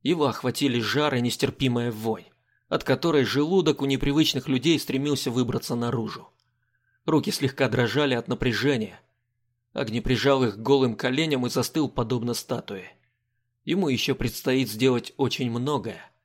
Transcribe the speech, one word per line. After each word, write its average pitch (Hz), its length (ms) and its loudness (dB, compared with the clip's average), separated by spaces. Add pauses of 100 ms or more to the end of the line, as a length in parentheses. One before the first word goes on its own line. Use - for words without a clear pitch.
Его 170 220 0
охватили 123 560 0
жар 139 360 0
и 120 40 2
нестерпимая 120 720 0
вонь, 110 320 -4 (460)
от - 120 -2
которой 139 420 2
желудок 151 580 2
у - 20 0
непривычных 139 640 0
людей 143 300 2
стремился 139 520 -2
выбраться 120 440 -2
наружу. 120 560 -4 (760)
Руки 156 260 2
слегка 135 380 0
дрожали 123 460 2
от 117 140 -4
напряжения. 120 720 0 (760)
Агни 117 260 -4
прижал 131 440 4
их 107 100 0
к 107 80 0
голым 127 340 4
коленям 135 480 0
и 120 60 -2
застыл, 127 400 0
подобно 120 420 -2
статуе. 107 640 -8 (680)
Ему 175 240 0
еще 127 240 0
предстоит 127 560 -2
сделать 120 480 0
очень 127 320 0
многое. 117 600 -4 (140)